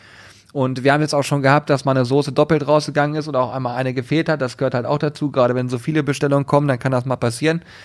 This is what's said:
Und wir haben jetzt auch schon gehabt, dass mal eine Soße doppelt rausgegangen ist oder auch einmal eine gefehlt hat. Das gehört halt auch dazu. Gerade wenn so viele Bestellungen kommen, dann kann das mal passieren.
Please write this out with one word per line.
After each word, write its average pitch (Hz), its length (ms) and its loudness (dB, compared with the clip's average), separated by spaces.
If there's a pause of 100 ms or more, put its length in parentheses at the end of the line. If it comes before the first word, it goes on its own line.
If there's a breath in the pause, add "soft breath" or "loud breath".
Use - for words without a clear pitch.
(540 loud breath)
Und 131 300 -2
wir 139 80 6
haben 147 80 2
jetzt 151 140 0
auch 143 80 2
schon 143 200 -2
gehabt, 143 280 4
dass 139 160 0
mal 135 60 4
eine 131 120 2
Soße 139 280 0
doppelt 147 360 2
rausgegangen 147 480 0
ist 151 100 -4
oder 135 140 -2
auch 120 140 -2
einmal 127 200 -4
eine 127 200 -2
gefehlt 139 340 0
hat. 151 140 -2
Das 123 160 -4
gehört 131 160 0
halt 120 100 -2
auch 143 140 -2
dazu. 147 320 -4
Gerade 123 240 2
wenn 123 160 -2
so 123 80 -4
viele 151 240 -2
Bestellungen 143 420 0
kommen, 147 240 2
dann 131 100 0
kann 135 140 -2
das 123 140 0
mal 127 100 -4
passieren. 151 460 -2 (220 loud breath)